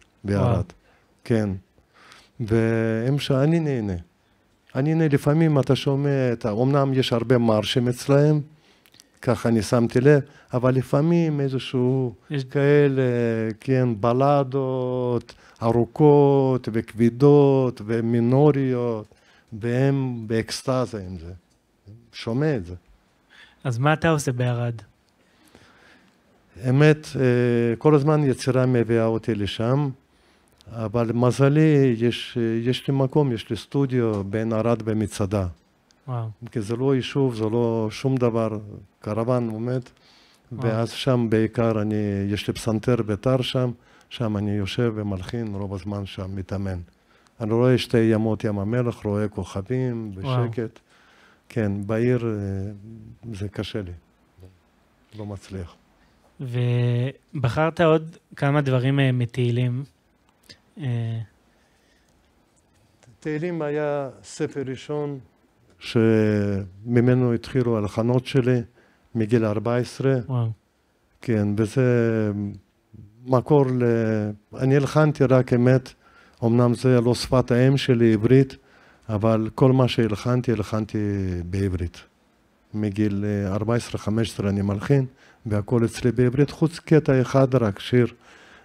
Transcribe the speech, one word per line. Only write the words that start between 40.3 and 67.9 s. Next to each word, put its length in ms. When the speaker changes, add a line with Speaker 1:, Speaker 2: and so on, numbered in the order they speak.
Speaker 2:
וואו. 140
Speaker 1:
ואז 240
שם 400
בעיקר 520
אני, 120
יש 200
לי 60
פסנתר 480
ביתר 400
שם, 280
שם 280
אני 140
יושב 440
ומלחין 600
רוב 200
הזמן 320
שם, 300
מתאמן. 420
אני 120
רואה 260
שתי 340
ימות 320
ים 140
המלח, 460
רואה 240
כוכבים 840
Speaker 2:
וואו. 340
Speaker 1:
בשקט. 300
כן, 240
בעיר, 380
אה, 1080
זה 160
קשה 340
לי. 100
לא 80
מצליח. 500
Speaker 2:
ובחרת 1400
עוד 360
כמה 240
דברים, 400
אה, 120
מתהילים. 720
אה, 400
Speaker 1:
תהילים 420
היה 480
ספר 440
ראשון 520
שממנו 1600
התחילו 420
ההלחנות 500